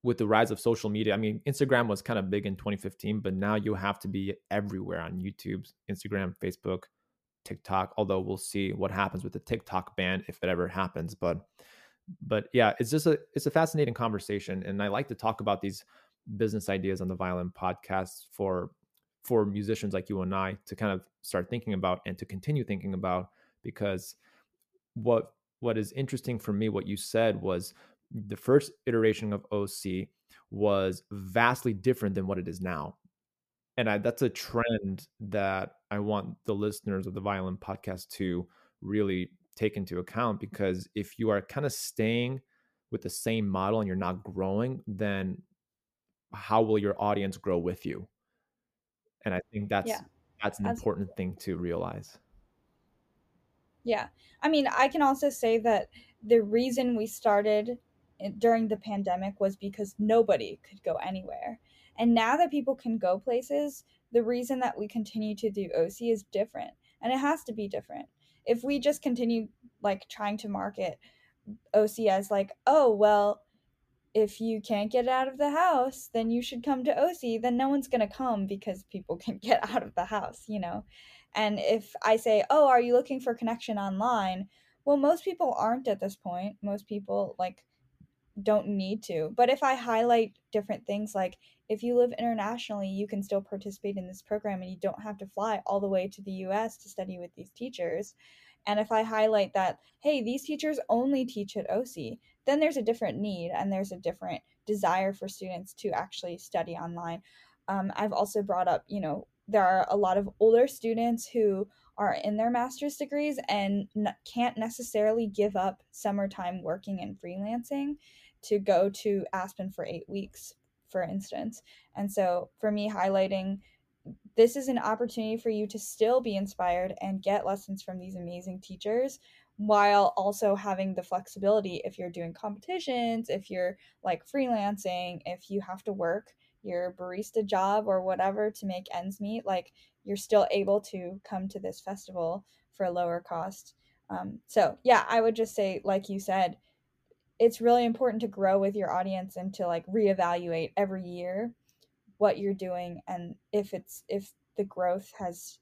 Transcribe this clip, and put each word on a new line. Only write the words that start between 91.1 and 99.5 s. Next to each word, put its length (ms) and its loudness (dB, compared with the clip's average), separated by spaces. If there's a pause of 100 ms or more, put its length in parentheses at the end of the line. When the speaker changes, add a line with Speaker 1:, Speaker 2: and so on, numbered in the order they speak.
Speaker 2:
like, 220 -2 (320)
if 140 -4
you 120 0
live 240 4
internationally, 720 -4
you 180 -4
can 160 -4
still 180 0
participate 560 -8
in 100 -8
this 140 -16
program 400 -4
and 80 -12
you 80 -12
don't 240 -4
have 180 -10
to 80 -12
fly 380 -4
all 140 0
the 80 -2
way 220 0
to 120 -16
the 100 -10
U 200 -6
S 280 -2
to 100 -20
study 280 -10
with 180 -14
these 160 -18
teachers. 640 -6 (540)
And 120 0
if 120 -2
I 120 4
highlight 500 2